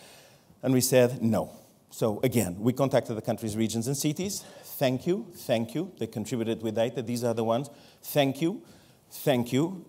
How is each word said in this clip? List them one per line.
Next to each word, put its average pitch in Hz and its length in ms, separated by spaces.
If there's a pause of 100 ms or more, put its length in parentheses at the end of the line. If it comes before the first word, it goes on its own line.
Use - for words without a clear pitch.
(600)
And 131 120
we 127 80
said, 123 400
"No." 110 280 (420)
So 107 320
again, 104 360
we 120 140
contacted 123 420
the 107 60
countries, 110 340
regions, 110 320
and 143 80
cities. 170 480 (340)
"Thank 131 300
you, 208 200 (200)
thank 113 280
you." 180 240
They 110 80
contributed 110 540
with 110 140
data. 120 260
"These 120 220
are 117 100
the 113 120
ones. 117 240 (320)
Thank 135 400
you, 180 200 (640)
thank 123 300
you. 165 360